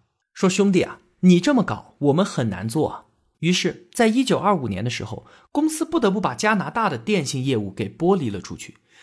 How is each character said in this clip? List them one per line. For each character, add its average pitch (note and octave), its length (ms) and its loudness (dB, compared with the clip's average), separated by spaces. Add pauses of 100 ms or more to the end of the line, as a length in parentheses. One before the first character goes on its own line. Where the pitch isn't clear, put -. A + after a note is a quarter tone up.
(340)
说 - 180 0
：“兄 G3 200 2
弟 F3+ 120 4
啊， - 160 -10 (220)
你 F3+ 180 8
这 C#4+ 140 2
么 A#3 100 2
搞， - 360 -8
我 C#3+ 140 2
们 F3 120 2
很 A#2+ 240 -4
难 F#2+ 180 -8
做 B2+ 220 -2
啊。” - 160 -14 (340)
于 E3+ 120 0
是， - 420 -2
在 A3+ 140 2
一 A#3+ 160 2
九 F3+ 140 0
二 G3 180 0
五 C3 120 -4
年 G2 160 -4
的 B2 60 -2
时 - 140 -8
候， - 220 -12 (260)
公 D4+ 160 0
司 D#4 160 -2
不 D#4+ 160 -2
得 G3+ 120 2
不 G3 100 -2
把 C3+ 140 -4
加 G#3+ 200 0
拿 D3+ 140 -2
大 A3 200 -2
的 C3+ 80 -6
电 E3 280 -2
信 B2+ 200 -4
业 C3 120 0
务 G2+ 140 -4
给 G#2 180 -6
剥 F3+ 280 0
离 C3+ 120 -4
了 F#2+ 120 -8
出 E2 140 -14
去。 - 220 -18 (260)